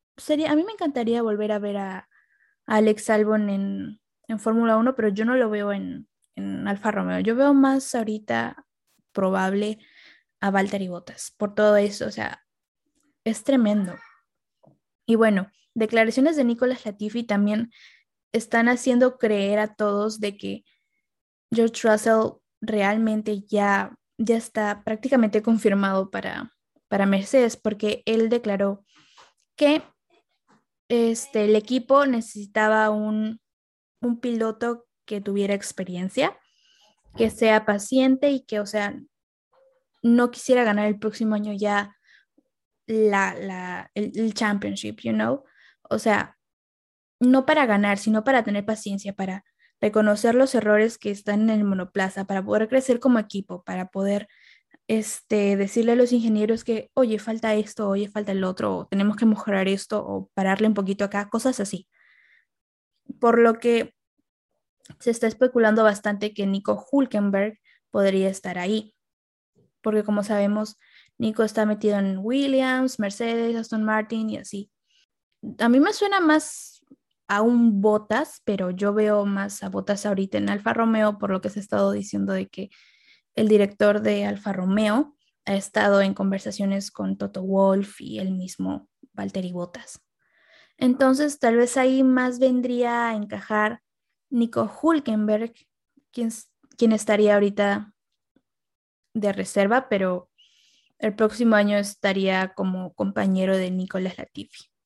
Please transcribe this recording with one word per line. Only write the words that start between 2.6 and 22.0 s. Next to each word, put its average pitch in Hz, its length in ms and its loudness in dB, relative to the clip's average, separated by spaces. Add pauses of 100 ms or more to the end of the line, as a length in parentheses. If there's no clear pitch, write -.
Alex 214 340 2
Albon 214 400 2
en, 196 520 -6 (260)
en 226 120 -6
Fórmula 226 380 2
uno, 240 180 2
pero 214 140 0
yo 208 160 -2
no 247 100 2
lo 240 140 -2
veo 202 240 -4
en, 190 340 -8 (280)
en 196 320 -8
Alfa 202 240 -2
Romeo. 185 300 -2
Yo 220 140 0
veo 277 200 4
más 269 400 2
ahorita 226 720 -4 (460)
probable 190 680 -2 (640)
a 202 80 0
Valtteri 196 380 -2
Bottas - 480 -14
por 208 180 -6
todo 208 220 6
eso, 202 280 0
o 214 60 -6
sea, - 340 -10 (800)
es 220 220 -6
tremendo. 208 500 2 (1120)
Y 226 100 2
bueno, 214 340 2 (240)
declaraciones 226 640 0
de 294 80 2
Nicolas 247 420 -2
Latifi 214 380 -6
también 214 480 0 (640)
están 233 340 0
haciendo 247 500 2
creer 208 420 0
a 214 140 -2
todos 208 460 -2
de 202 160 -6
que 196 300 -12 (840)
George 226 380 0
Russell 220 520 2 (200)